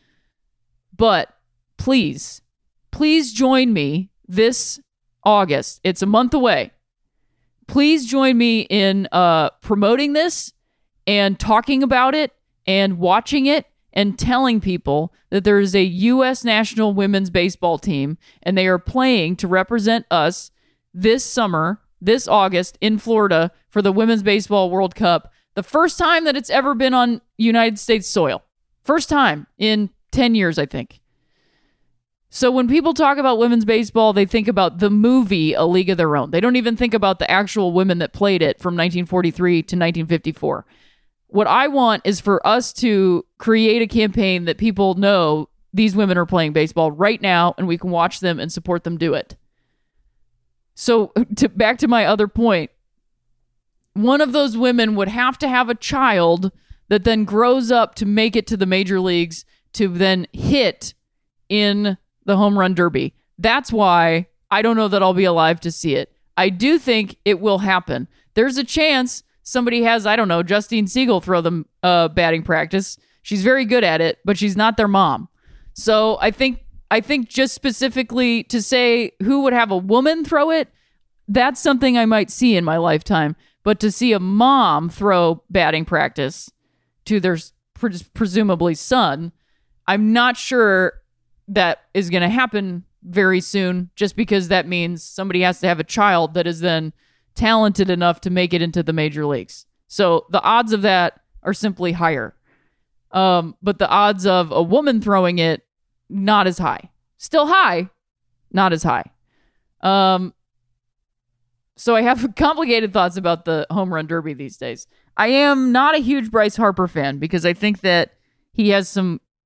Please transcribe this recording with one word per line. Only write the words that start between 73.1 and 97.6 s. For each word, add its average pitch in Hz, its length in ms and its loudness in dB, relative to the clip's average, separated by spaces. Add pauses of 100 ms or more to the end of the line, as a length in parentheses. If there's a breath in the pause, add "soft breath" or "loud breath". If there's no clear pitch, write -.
She's 196 200 -6
very 262 220 2
good 226 180 2
at 160 160 2
it, 165 240 -2
but 196 140 -2
she's 202 180 -2
not 220 220 0
their 214 100 2
mom. 190 420 0 (440)
So 220 480 0
I 214 100 0
think, 254 280 -2 (320)
I 220 100 2
think 262 260 -2
just - 280 -2
specifically 247 880 -2
to 233 160 -4
say 240 520 0 (100)
who 277 180 2
would 262 120 2
have 233 180 0
a 185 60 -2
woman 262 460 0
throw 302 280 0
it, 320 180 -2 (580)
that's 247 320 0
something 254 380 2
I 233 80 2
might 220 240 0
see 240 260 2
in 180 80 0
my 160 140 -2
lifetime. 160 580 0 (280)
But 208 160 0
to 214 120 0
see 240 220 0
a 202 60 0
mom 196 720 2
throw 175 600 0
batting 160 360 0
practice 143 640 -4 (540)
to 208 140 0
their 180 140 0
s-, - 200 -10 (200)
pres-, 180 300 -6
presumably 180 720 -2
son, 170 560 -2 (560)
I'm 214 260 0
not 240 240 2
sure 202 560 0 (540)
that 185 320 0 (140)
is 185 160 -2
gonna 175 200 0
happen 208 560 -4 (180)
very 185 380 0
soon, 180 540 -4
just 202 200 -4
because 196 320 -2
that 175 200 0
means 175 360 -6
somebody 190 380 -6
has 180 180 0
to 190 80 -2
have 170 120 0
a 160 40 -2
child 170 520 0
that 170 120 -2
is 165 120 -6
then 160 340 -4 (420)
talented 214 540 2